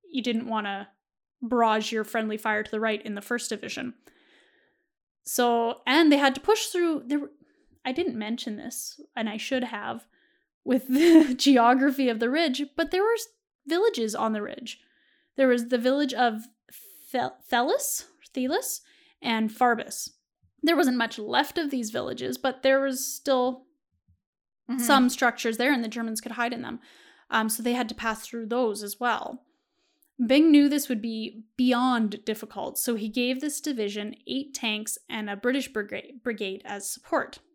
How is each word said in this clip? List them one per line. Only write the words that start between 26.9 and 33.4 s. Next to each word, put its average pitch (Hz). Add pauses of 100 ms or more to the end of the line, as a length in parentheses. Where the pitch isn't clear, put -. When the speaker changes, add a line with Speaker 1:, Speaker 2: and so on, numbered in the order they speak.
Speaker 1:
Um, 220
so 220
they 240
had 247
to -
pass 220
through 233
those 220
as 202
well. 240 (840)
Byng 294
knew 285
this 285
would 220
be 220 (140)
beyond 247
difficult, -
so 240
he 214
gave 254